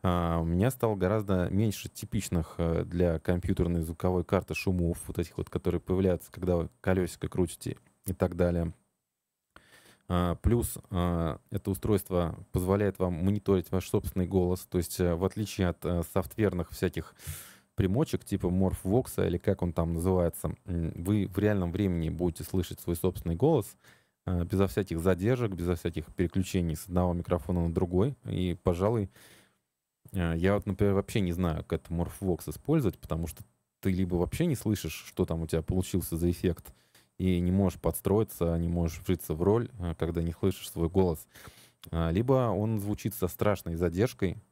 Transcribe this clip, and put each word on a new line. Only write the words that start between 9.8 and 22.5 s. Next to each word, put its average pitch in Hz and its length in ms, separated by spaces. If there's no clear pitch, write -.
А, 87 280
плюс, - 420
а, 87 480
это 98 200
устройство 92 640
позволяет 98 480
вам 90 140
мониторить 95 580
ваш 92 180
собственный 92 380
голос. 92 420
То 92 100
есть, - 200
э, 87 160
в 85 100
отличие 98 440
от, - 160
э, 85 160
софтверных 90 580
всяких - 440
примочек 98 500
типа 92 220
Morphvox 95 800
или 87 100
как - 240
он 87 120
там 85 200
называется, 85 640
м, 85 260
вы 98 240
в 92 120
реальном 98 320
времени 87 380
будете 82 340
слышать - 360